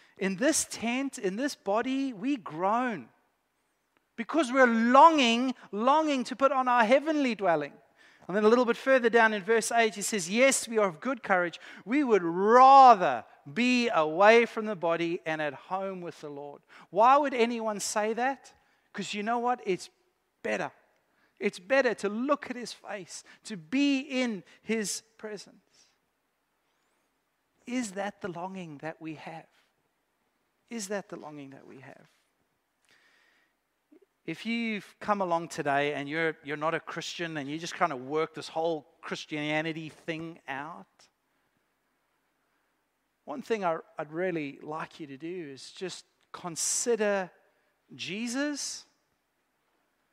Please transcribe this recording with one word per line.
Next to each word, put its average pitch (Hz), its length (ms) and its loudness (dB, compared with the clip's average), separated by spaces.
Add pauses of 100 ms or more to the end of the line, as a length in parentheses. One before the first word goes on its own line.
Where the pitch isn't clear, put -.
(180)
"In 190 180 -2
this 262 340 0
tent, 254 480 -6
in 202 200 -4
this 269 180 -4
body, 262 560 -2
we 240 240 -4
groan 196 760 -2 (1080)
because 254 340 -2
we're 262 160 6
longing, 247 880 6 (160)
longing 269 540 0
to 254 100 -10
put 269 160 2
on 262 160 0
our 240 160 4
heavenly 277 500 2
dwelling." 165 460 -2 (480)
And 175 80 -6
then 214 80 2
a 214 60 6
little 240 160 6
bit 233 120 0
further 262 320 2
down 220 240 6
in 208 80 -4
verse 220 300 0
eight, 226 240 2
he 208 60 -10
says, 185 280 -4
"Yes, 247 380 2
we 226 100 -4
are 208 100 2
of 156 120 -8
good 254 240 -6
courage. 175 360 0 (260)
We 277 180 0
would 214 200 4
rather 208 1000 8 (260)
be 240 380 2
away 190 560 6
from 220 200 -6
the 214 100 -4
body 170 500 -2
and 156 160 -4
at 147 120 -4
home 190 480 -8
with 170 180 -12
the 151 100 -14
Lord." 143 320 -16 (280)
Why 226 260 6
would 285 180 2
anyone 226 460 -2
say 214 340 -2
that? 254 400 -6 (380)
'Cause - 220 -8
you 208 80 -6
know 226 160 -2
what? 240 280 -2
It's 180 240 -4 (520)
better. 196 300 -6 (680)
It's 208 200 -4
better 247 360 2
to 196 140 -4
look 254 400 -2
at 247 60 -10
his 233 180 -12
face, - 500 -14 (220)
to 220 100 -10
be 262 440 0
in 254 440 -4 (180)
his 214 420 -4 (140)
presence. - 380 -16 (2000)
Is 240 260 -6
that 202 300 -8
the 208 60 -8
longing 175 520 -12
that 156 220 -12
we 160 140 -12
have? 156 300 -18 (1200)
Is 220 200 -10
that 202 200 -8
the 175 60 -14
longing 147 360 -16
that 135 140 -20
we 104 140 -20
have? 131 280 -20 (2250)
If 160 200 -10
you've 226 540 -4
come 202 220 -2
along 170 260 -2
today 143 460 0
and 139 140 -8
you're, 160 360 -2
you're 147 140 -8
not 160 180 -2
a 156 40 -6
Christian 165 580 -8
and 139 120 -8
you 151 80 -8
just 165 160 -10
kind 175 180 0
of 127 100 -8
work 151 340 -4
this 143 120 -12
whole 160 380 -4 (160)
Christianity 156 880 -6 (160)
thing 160 420 -10
out, 151 380 -12 (2500)
one 240 160 -10
thing 220 220 -4
I, 170 140 -2 (200)
I'd 151 140 -10
really 160 500 -6
like 156 380 -12
you 160 80 -14
to 135 100 -16
do 165 340 -12
is 131 200 -18
just - 340 -12 (260)
consider 202 1000 -2 (640)
Jesus 233 880 -6 (1300)